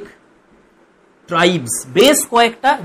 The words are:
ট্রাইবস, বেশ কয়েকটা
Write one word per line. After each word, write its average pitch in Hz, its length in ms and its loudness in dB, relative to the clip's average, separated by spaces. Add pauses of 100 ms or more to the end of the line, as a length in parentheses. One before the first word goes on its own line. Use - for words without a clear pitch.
(1300)
ট্রাইবস, 170 680 -2
বেশ 269 380 2
কয়েকটা 233 540 0